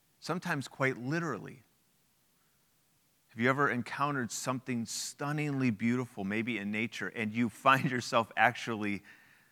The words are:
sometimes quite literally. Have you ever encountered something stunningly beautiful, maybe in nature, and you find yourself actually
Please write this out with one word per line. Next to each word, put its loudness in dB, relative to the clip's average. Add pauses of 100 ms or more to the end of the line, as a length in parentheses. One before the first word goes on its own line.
(200)
sometimes -4
quite 0
literally. -6 (1700)
Have -18
you 4
ever 4
encountered -2
something -4
stunningly -2
beautiful, 0
maybe 0
in -4
nature, -4
and -2
you 2
find 4
yourself 2
actually 2 (480)